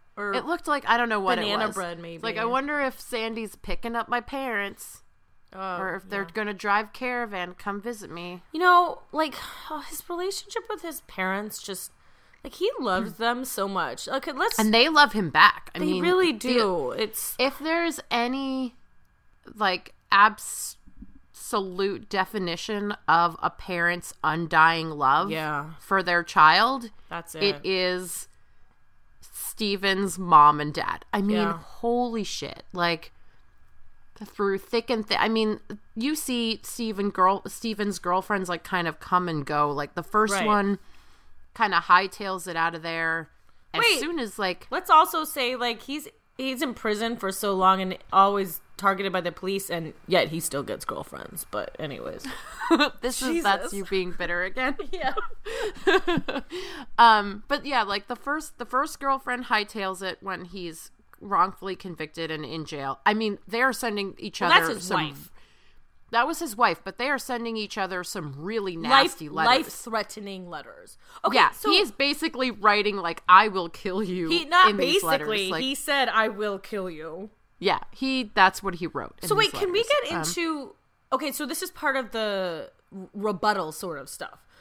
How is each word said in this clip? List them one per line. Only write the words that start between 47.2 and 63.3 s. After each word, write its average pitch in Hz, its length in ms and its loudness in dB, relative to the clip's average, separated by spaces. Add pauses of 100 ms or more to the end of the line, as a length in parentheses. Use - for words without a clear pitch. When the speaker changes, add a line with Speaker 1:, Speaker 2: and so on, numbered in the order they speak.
Speaker 1:
so 202 220 -2
long 190 260 4
and 185 160 -4 (160)
always 196 480 4 (160)
targeted 196 360 0
by 185 100 0
the 170 100 -4
police, 190 380 -4
and 165 240 -6 (120)
yet 160 220 4
he 156 120 -4
still 139 220 -4
gets - 220 -8
girlfriends. - 640 -10
But - 280 -6
anyways. 123 540 -10
Speaker 2:
<laughs> - 40 -10 (640)
This 247 220 -4
is, 320 200 -2
that's 202 220 2
Speaker 1:
Jesus. - 80 -8
Speaker 2:
you 196 140 -6
being 185 260 -2
bitter 175 320 -2
again. 254 400 -4
Speaker 1:
<laughs> - 80 -6
Yeah. 330 220 -4 (720)
Speaker 2:
<laughs> 359 540 2 (580)
Um, 214 500 6
but 285 160 -2
yeah, 262 180 0
like, 202 260 -4
the 240 80 -6
first, 302 420 -6
the 240 80 -10
first 277 340 -2
girlfriend 254 460 -2
hightails 202 560 -2
it 185 180 -6
when 190 240 -8
he's 175 460 -12 (300)
wrongfully 190 560 0
convicted 160 540 -8
and 151 140 -6
in 151 200 -8
jail. 139 400 -8
I 208 100 6
mean, 214 240 -2 (100)